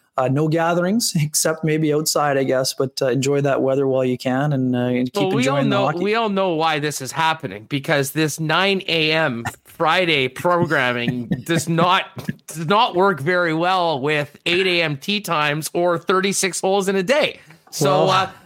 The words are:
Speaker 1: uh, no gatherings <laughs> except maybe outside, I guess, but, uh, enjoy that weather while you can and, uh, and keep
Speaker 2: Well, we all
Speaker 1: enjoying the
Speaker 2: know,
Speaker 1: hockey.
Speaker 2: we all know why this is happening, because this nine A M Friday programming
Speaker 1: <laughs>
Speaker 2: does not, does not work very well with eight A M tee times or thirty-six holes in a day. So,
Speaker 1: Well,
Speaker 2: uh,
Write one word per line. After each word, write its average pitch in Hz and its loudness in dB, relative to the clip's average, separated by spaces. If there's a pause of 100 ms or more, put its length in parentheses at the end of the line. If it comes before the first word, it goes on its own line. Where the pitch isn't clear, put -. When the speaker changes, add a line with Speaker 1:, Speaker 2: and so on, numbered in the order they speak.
(160)
Speaker 1:
uh, 131 0
no 143 0
gatherings 175 0
<laughs> - -
except 156 -2
maybe 156 2
outside, 147 0
I 135 2
guess, 131 0
but, - -4
uh, 135 2
enjoy 139 0
that 131 2
weather 135 2
while 131 2
you 127 0
can 135 0
and, 127 0
uh, 123 0
and 123 -2
keep 196 0
Speaker 2:
Well, 190 0
we - 2
all - 0
Speaker 1:
enjoying 226 2
the 202 2
Speaker 2:
know, 202 2
Speaker 1:
hockey. 156 -2
Speaker 2:
we 202 0
all 226 0
know 190 0
why 156 0
this 147 -4
is 131 -10
happening, 143 -4
because 139 0
this 156 -2
nine 175 0
A 156 0
M 139 -2 (200)
Friday 160 0
programming 127 0
Speaker 1:
<laughs> 117 -4
Speaker 2:
does 165 -2
not, 175 2 (440)
does 160 -8
not 214 2
work 180 2
very 170 0
well 170 0
with 147 -2
eight 175 2
A 175 2
M 151 -2
tee 208 -4
times 151 -2
or 175 2
thirty-six 190 0
holes 190 0
in 196 0
a 196 0
day. 233 0 (300)
So, 147 2
Speaker 1:
Well, 185 4
Speaker 2:
uh, 185 2 (160)